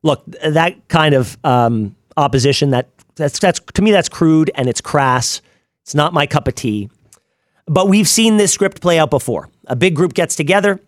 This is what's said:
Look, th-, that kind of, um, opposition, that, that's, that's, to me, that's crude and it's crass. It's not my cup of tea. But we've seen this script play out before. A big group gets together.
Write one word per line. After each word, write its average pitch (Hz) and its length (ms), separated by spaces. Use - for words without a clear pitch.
Look, 151 260
th-, 156 240
that 165 340
kind 156 280
of, 127 280
um, 117 520
opposition, 139 540
that, 127 200
that's, 147 240
that's, 185 200
to - 80
me, 214 100
that's 190 180
crude 160 440
and 127 160
it's 117 120
crass. 127 600
It's - 140
not 151 180
my 147 140
cup - 200
of 127 60
tea. 104 380
But 185 220
we've 196 200
seen 220 300
this 202 140
script - 300
play 170 180
out 156 100
before. 120 400
A - 100
big 165 200
group 170 180
gets 170 220
together. 196 520